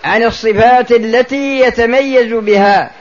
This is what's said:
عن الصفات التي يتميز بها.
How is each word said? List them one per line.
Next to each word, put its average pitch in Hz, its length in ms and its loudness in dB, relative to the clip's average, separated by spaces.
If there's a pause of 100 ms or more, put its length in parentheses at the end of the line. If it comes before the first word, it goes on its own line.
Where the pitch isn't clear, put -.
عن 202 200 -2
الصفات 226 680 0
التي 254 680 -2
يتميز 247 720 0
بها. 202 680 0